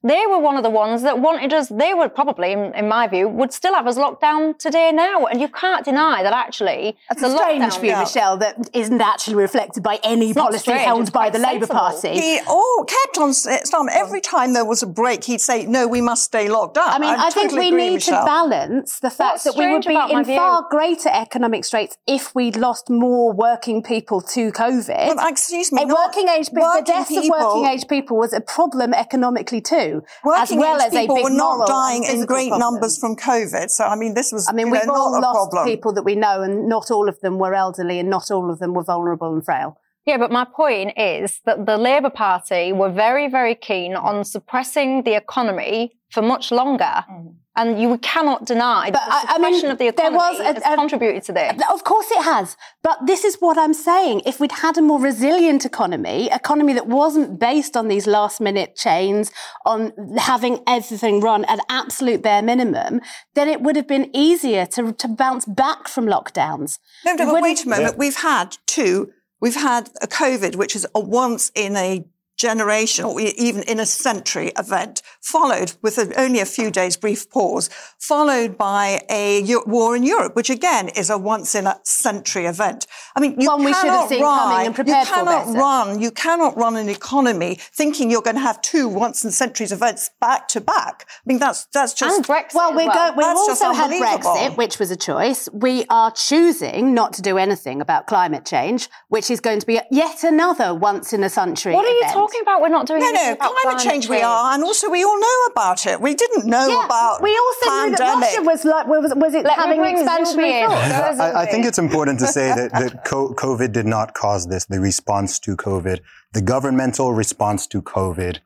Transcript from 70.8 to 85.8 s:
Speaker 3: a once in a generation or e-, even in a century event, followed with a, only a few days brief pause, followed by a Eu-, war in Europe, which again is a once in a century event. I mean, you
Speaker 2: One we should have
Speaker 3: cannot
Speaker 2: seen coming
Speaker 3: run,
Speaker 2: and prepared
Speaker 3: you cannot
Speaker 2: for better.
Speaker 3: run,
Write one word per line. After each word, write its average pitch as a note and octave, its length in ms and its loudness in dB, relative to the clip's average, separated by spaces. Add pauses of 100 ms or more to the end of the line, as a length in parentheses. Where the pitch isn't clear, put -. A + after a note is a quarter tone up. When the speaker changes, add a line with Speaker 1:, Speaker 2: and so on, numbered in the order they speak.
Speaker 3:
a G#3+ 40 2
once A#3 560 -2
in G3+ 200 -4
a F#3 300 -2 (320)
generation A3 640 0
or F#3+ 160 -6
e-, G#3+ 160 -2
even A3+ 280 -2
in A3+ 160 -4
a G#3+ 60 -2
century F3+ 720 -4
event, F#3 420 -4 (200)
followed G#3+ 600 0
with A3 160 -2
a, G#3+ 240 -2
only B3+ 180 2
a F#3+ 60 0
few A3 240 -4
days F3+ 260 -2
brief - 360 -4
pause, B3 360 -2 (320)
followed C4+ 600 0
by G3 500 0
a G3+ 320 0
Eu-, A3+ 240 0
war A3+ 300 2
in B3 80 0
Europe, F#4 320 0
which A#3+ 160 -2
again B3 380 0
is G#3 200 -4
a G#3+ 80 0
once G3+ 380 -4
in G3 100 -2
a F#3+ 180 0
century - 640 -4
event. F3 400 -4 (300)
I C4 60 2
mean, B3+ 200 0
you D4 80 4
Speaker 2:
One C#4+ 140 2
we C#4 100 2
should F#4 160 2
have F4+ 180 2
Speaker 3:
cannot - 20 -8
Speaker 2:
seen B3+ 120 0
coming C4+ 360 2
Speaker 3:
run, F#3+ 100 0
Speaker 2:
and A3+ 80 -4
prepared C4 320 2
Speaker 3:
you F#4+ 60 -2
cannot F4 320 2
Speaker 2:
for A#3 80 -4
better. A#3 60 0
Speaker 3:
run, A#3+ 400 2